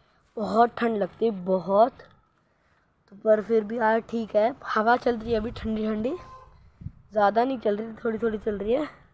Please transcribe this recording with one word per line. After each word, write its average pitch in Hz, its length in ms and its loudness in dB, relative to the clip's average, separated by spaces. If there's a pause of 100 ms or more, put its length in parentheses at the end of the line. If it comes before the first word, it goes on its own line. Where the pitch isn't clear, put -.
(380)
बहुत 220 400 2
ठंड 233 200 0
लगती 196 280 -2
है, 233 60 2 (140)
बहुत। 190 560 2
तो - 1160 -20
पर 214 240 2
फिर 220 220 2
भी 214 140 -8
यार 226 240 2
ठीक 226 340 -4
है, 220 180 2 (120)
हवा 220 320 2
चल 240 200 0
रही 220 140 -8
है 226 80 0
अभी 226 140 -6
ठंडी 220 320 -6
ठंडी, 220 280 -2 (1000)
ज़्यादा 202 320 4
नहीं 262 160 -2
चल 208 180 0
रही, 220 180 -8
थोड़ी 220 220 -4
थोड़ी 220 200 -2
चल 208 200 -4
रही 202 160 -2
है 294 120 0 (280)